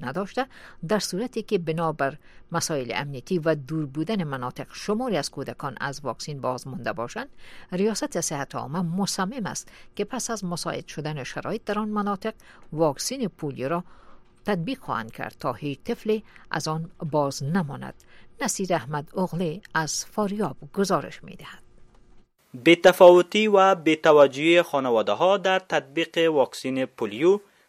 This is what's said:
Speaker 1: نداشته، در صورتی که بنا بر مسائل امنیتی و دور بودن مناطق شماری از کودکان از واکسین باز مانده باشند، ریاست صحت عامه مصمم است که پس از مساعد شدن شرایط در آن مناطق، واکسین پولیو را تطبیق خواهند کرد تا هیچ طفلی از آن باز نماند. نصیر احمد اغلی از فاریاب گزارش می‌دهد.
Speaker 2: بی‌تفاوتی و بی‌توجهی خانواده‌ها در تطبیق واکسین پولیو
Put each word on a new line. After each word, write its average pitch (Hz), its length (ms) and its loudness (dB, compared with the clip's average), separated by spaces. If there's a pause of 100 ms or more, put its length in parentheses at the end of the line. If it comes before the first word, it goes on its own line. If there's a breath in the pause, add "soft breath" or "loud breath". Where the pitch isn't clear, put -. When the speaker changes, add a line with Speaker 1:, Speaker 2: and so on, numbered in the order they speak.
Speaker 1:
نداشته، 190 460 -6 (420 loud breath)
در 214 100 2
صورتی 220 440 -4
که 208 160 0
بنا 165 340 -2
بر 139 220 -2 (380 soft breath)
مسائل 143 420 -2
امنیتی 143 440 -4
و 160 160 2
دور 151 320 -4
بودن 160 380 -4
مناطق 131 480 -8
شماری 214 440 -2
از 139 140 -2
کودکان 135 500 -10
از 139 240 -6
واکسین 135 360 -8
باز 127 280 -4
مانده 123 240 -6
باشند، 123 360 -6 (440 soft breath)
ریاست 202 480 -2
صحت 143 340 -6
عامه 131 280 -4
مصمم 190 640 -2
است - 260 -10 (240 soft breath)
که 202 80 -2
پس 240 260 -6
از 214 140 -6
مساعد 170 440 -6
شدن 151 360 -6
شرایط 175 400 -8
در 208 140 -2
آن 214 100 -4
مناطق، 208 460 -4 (380 soft breath)
واکسین 165 560 0
پولیو 135 400 -6
را 175 160 -2 (600 soft breath)
تطبیق 208 320 -4
خواهند 113 340 -6
کرد - 280 -10
تا 135 120 -2
هیچ 143 300 -6
طفلی 214 420 -2 (260 soft breath)
از 156 180 -2
آن 156 220 -6 (220)
باز 139 320 0
نماند. 139 500 -2 (460 soft breath)
نصیر 190 340 -2
احمد 147 420 -4
اغلی 175 460 -4 (120)
از 160 320 -2
فاریاب 202 500 -4 (180)
گزارش 185 500 -2
می‌دهد. - 400 -18 (1000)
Speaker 2:
بی‌تفاوتی 180 840 8
و 190 260 6
بی‌توجهی 156 880 6
خانواده‌ها 131 760 2
در 190 220 0
تطبیق 160 760 -2
واکسین 131 540 0
پولیو 127 520 0 (300 soft breath)